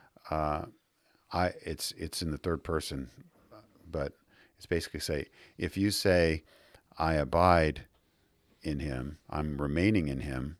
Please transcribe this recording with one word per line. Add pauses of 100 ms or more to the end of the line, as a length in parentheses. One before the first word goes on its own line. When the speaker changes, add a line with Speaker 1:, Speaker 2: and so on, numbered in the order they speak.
(320)
Speaker 1:
Yeah.
Speaker 2:
uh, (640)
I,
it's,
it's
in
the
third
person, (800)
but (440)
it's
basically
say, (300)
if
you
say, (540)
"I
abide (800)
in
him, (120)
I'm
remaining
in
him,"